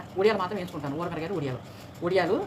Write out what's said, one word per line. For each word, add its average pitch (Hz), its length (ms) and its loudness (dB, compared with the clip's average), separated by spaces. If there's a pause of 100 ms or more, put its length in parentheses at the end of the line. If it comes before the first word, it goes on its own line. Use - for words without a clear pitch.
(180)
వడియాలు 202 240 6
మాత్రం 196 180 -2
వేసుకుంటాను. 147 400 -4
ఊరమిరగాయలు 175 380 -2
వడియాలు, 131 220 0 (440)
వడియాలు, 180 420 4